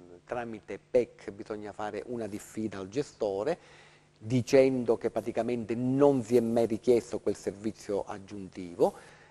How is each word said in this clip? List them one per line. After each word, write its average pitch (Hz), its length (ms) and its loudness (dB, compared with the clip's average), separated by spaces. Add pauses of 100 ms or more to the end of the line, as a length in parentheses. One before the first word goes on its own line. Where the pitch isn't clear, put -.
(260)
tramite 113 520 -10
pec, - 520 -2
bisogna 104 420 -12
fare 104 340 -8
una 120 200 -8
diffida 104 520 -8
al 95 100 -10
gestore 110 960 -6 (340)
dicendo 123 800 4
che 117 120 -4
praticamente 113 640 -4
non 131 480 4
si 117 120 4
è 120 40 6
mai 113 260 2
richiesto 110 540 2
quel 101 160 -2
servizio 101 680 -6
aggiuntivo, 98 880 -4 (380)